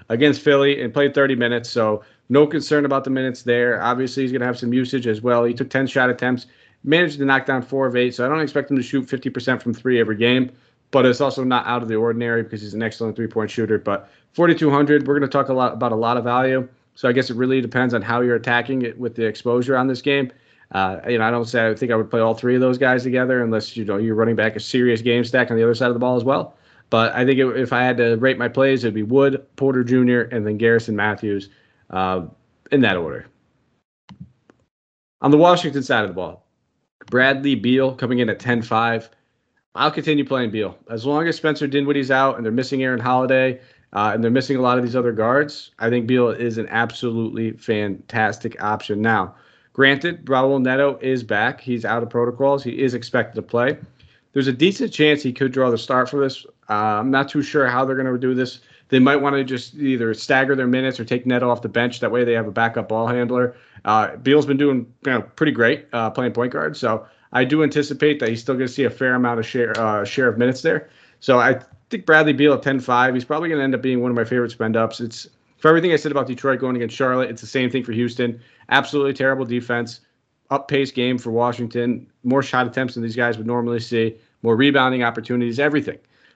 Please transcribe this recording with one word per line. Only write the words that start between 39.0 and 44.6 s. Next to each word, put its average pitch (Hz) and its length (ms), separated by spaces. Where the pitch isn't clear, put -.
I'll 147 160
continue 147 320
playing 127 260
Beal. 98 260
As 113 140
long 151 240
as 156 80
Spencer 151 320
Dinwiddie's 139 420
out 131 260
and 117 80
they're 110 60
missing 131 320
Aaron 127 180
Holiday, 127 600
uh, 104 220
and 113 100
they're 113 60
missing 131 260
a 127 60